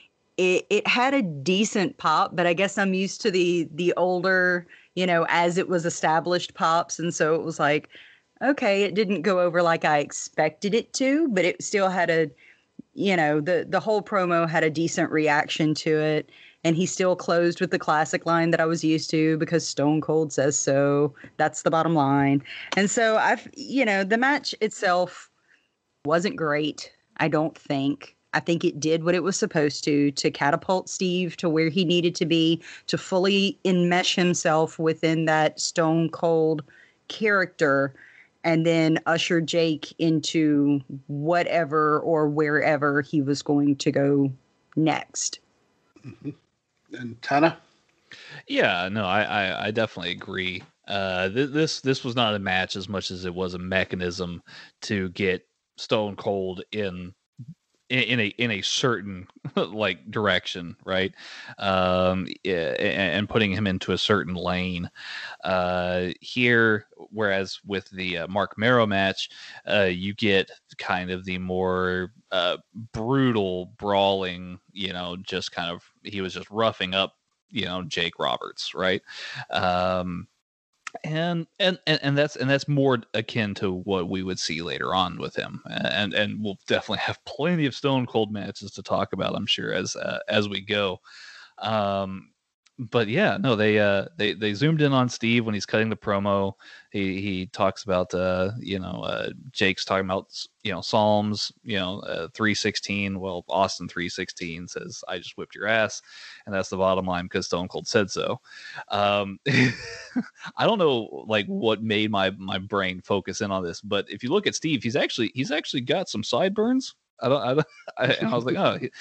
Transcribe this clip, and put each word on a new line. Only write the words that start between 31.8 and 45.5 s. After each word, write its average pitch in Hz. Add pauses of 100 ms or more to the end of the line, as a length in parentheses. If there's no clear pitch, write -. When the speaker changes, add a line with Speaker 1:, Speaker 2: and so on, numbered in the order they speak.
Speaker 1:
needed 175
to 180
be, 165 (280)
to 165
fully 196
enmesh 180
himself 165
within 160
that 156
Stone 165
Cold 160 (460)
character, 160 (500)
and 160
then 160
usher 165
Jake 165
into 147 (240)
whatever 151
or 156
wherever 147
he 147
was 139
going 143
to 143
go 139 (440)
next. - (640)